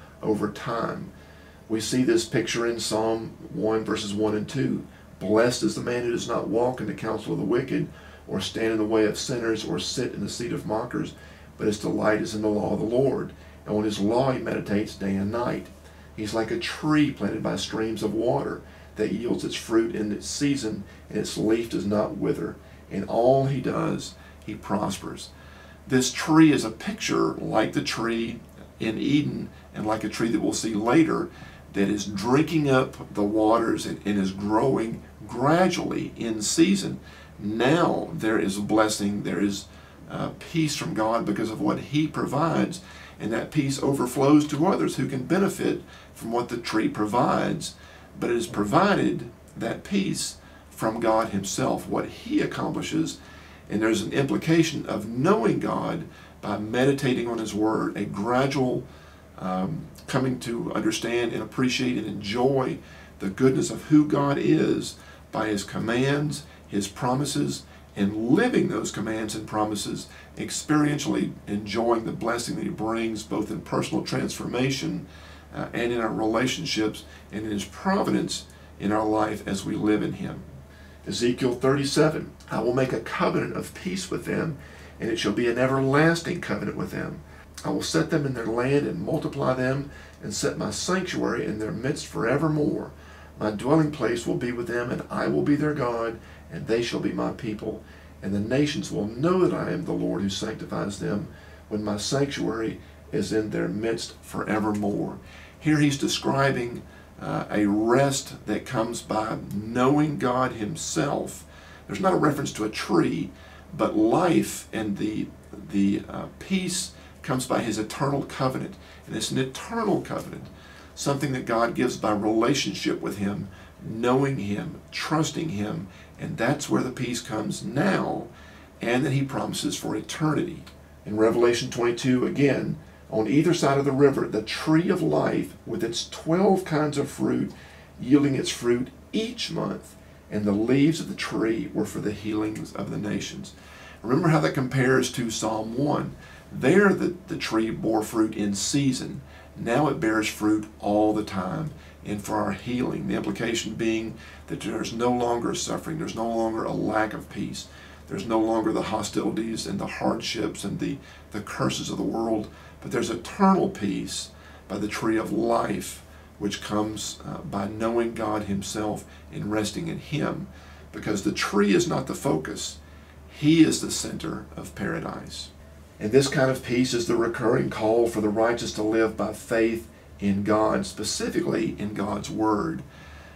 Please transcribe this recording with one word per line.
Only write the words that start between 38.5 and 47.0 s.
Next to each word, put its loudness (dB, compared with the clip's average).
blessing, 2
there -2
is, -2
uh, -4
peace -2
from -6
God 2
because 0
of -6
what 0
he 0
provides, 0
and -6
that -4
peace 0
overflows 6
to 0
others 2
who 0
can -4
benefit 2
from -8
what 0
the -4
tree 0
provides, 0